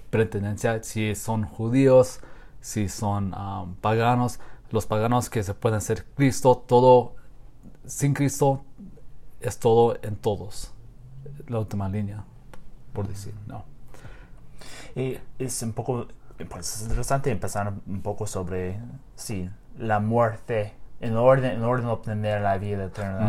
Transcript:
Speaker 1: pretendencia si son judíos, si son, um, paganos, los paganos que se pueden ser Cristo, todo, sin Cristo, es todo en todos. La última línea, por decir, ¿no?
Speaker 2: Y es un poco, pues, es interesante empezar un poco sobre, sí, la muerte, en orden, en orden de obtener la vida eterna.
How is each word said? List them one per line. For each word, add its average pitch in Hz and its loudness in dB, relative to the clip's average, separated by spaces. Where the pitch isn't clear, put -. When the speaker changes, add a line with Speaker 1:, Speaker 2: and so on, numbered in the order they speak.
Speaker 1:
pretendencia 107 0
si 107 -2
son 110 -2
judíos, 127 6
si 104 -2
son, 101 -2
um, 98 -8
paganos, 120 2
los 110 0
paganos 117 2
que 110 -2
se 98 -4
pueden 110 0
ser - -2
Cristo, 131 6
todo, 123 8
sin 143 0
Cristo, 139 2
es - -6
todo 117 6
en 107 -4
todos. 95 -4
La 117 -4
última 101 -4
línea, 101 -4
por 101 -4
decir, 101 -8
¿no? - -12
Speaker 2:
Y 127 -4
es 131 -6
un 113 -4
poco, 120 -4
pues, 90 -8
es 107 -8
interesante 120 0
empezar 101 -2
un 95 -6
poco 104 -4
sobre, 92 -4
sí, 92 -6
la 107 2
muerte, 110 0
en 113 0
orden, 127 6
en 113 -2
orden 120 2
de 113 0
obtener 107 -2
la 98 4
vida 101 -2
eterna. 98 -2